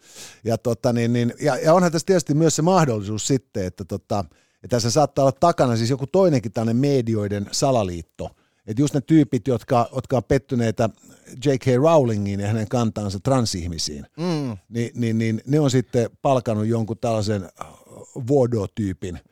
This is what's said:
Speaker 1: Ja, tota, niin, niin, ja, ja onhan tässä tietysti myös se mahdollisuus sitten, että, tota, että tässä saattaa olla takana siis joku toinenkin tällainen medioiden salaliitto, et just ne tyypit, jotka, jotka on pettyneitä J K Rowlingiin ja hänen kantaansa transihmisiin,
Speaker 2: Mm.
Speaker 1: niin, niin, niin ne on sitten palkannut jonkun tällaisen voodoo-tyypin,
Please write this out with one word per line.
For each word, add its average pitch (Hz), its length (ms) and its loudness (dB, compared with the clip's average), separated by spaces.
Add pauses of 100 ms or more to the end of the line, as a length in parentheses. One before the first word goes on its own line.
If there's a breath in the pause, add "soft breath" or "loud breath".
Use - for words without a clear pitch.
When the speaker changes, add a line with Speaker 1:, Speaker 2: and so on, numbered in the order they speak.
(440 loud breath)
Speaker 1:
Ja, 110 140 0
tota, 120 360 -2
niin, 117 200 0
niin, 120 280 0
ja, 139 140 0
ja 156 180 2
onhan 180 180 4
tässä 160 140 -4
tietysti 180 280 2
myös 156 220 4
se 156 60 0
mahdollisuus 117 680 0
sitten, 120 380 -2
että, 90 200 -8
tota, 101 400 -4 (380)
että 113 120 -2
tässä 117 160 0
saattaa 143 320 2
olla 135 160 4
takana 151 360 2
siis 113 140 0
joku 135 180 -2
toinenkin 147 440 2
tällainen 113 300 0
medioiden 110 680 0
salaliitto, 92 800 -2 (400)
et 110 100 -4
just 143 140 0
ne 143 80 0
tyypit, 147 460 2
jotka, 120 480 0
jotka 131 220 -2
on 113 60 0
pettyneitä 117 680 0 (560)
J 147 40 4 (100)
K - 60 -12 (180)
Rowlingiin 113 560 2
ja 101 80 -2
hänen 110 200 -2
kantaansa 104 520 -2
transihmisiin, 87 840 -4 (120)
Speaker 2:
Mm. 151 400 -4 (120)
Speaker 1:
niin, 117 260 -6
niin, 117 220 0
niin 113 300 0
ne 147 120 2
on 139 120 2
sitten 120 380 0 (120)
palkannut 117 460 0
jonkun 113 300 -2
tällaisen 107 520 -2 (760)
voodoo-tyypin, 104 920 -2 (120)